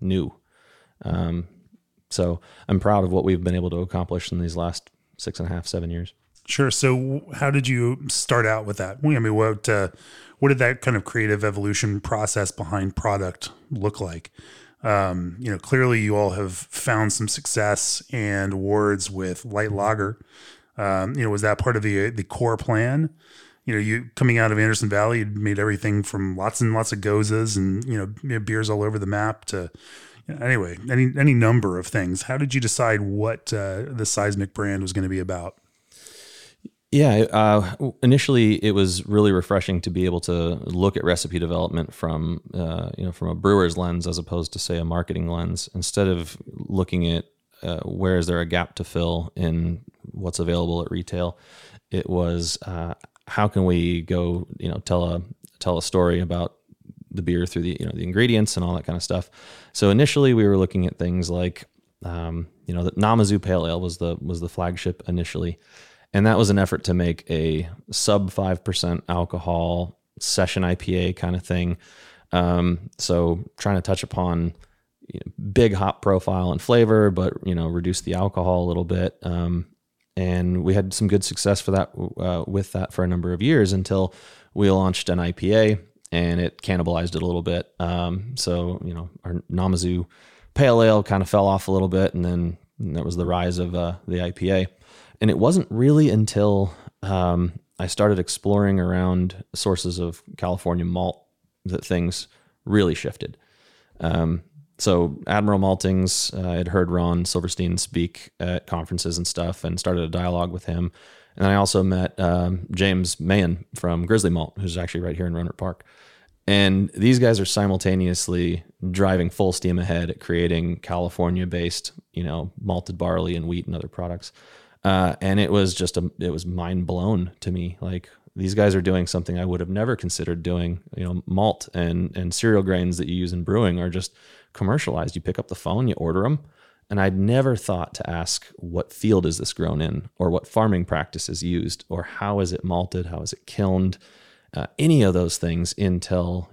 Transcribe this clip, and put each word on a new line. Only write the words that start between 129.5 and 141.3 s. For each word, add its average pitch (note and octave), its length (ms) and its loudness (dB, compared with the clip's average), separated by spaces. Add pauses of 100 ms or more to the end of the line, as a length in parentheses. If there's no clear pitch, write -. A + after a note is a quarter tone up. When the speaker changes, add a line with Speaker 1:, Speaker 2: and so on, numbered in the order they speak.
Speaker 1:
have F2 80 -4
never A2 260 -2
considered E2+ 480 -6
doing. F2 380 -2 (160)
You F2+ 80 -6
know, F2+ 200 -4
malt G2 480 0
and, F2 440 -2
and F2+ 180 -4
cereal G#2+ 300 4
grains F2+ 340 0
that D2+ 80 -4
you E2+ 80 -4
use F2+ 180 -2
in F2 120 -4
brewing F#2 340 2
are F2+ 100 -2
just F2+ 240 -6 (420)
commercialized. F#2+ 600 -2
You E2 80 -6
pick - 160 -4
up - 80 -8
the - 80 -10
phone, G#2+ 320 -2
you A2+ 80 0
order F2+ 320 0
'em. D3 140 0 (500)
And G#2 100 0
I'd F#2+ 160 2
never B2 380 4
thought F2+ 400 -4
to - 160 -8
ask, E2 340 -4 (120)
"What E2+ 360 -6
field G#2 320 4
is E2 140 0
this - 140 -6
grown D#2 280 -2
in?" D2+ 360 -4
or F2+ 140 0
"What - 180 -2
farming G2+ 380 2
practice - 420 -6
is E2+ 160 -6